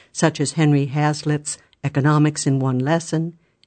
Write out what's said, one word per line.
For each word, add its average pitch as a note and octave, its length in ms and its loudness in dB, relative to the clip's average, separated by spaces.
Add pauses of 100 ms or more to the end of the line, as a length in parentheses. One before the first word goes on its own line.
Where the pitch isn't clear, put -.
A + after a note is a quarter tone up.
(120)
such D#3+ 280 0
as C#3+ 140 -4
Henry D3 340 2
Hazlitt's D3 720 -4 (240)
Economics D3 640 2
in C3+ 120 2
One C3 200 0
Lesson E3 580 -2 (300)